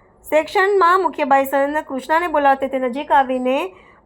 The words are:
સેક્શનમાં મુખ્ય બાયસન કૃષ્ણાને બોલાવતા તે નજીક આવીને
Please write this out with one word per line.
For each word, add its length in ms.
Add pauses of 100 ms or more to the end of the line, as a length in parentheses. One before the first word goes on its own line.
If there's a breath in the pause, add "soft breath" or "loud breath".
(300 soft breath)
સેક્શનમાં 720
મુખ્ય 220
બાયસન 640
કૃષ્ણાને 400
બોલાવતા 400
તે 120
નજીક 320
આવીને 640 (300 loud breath)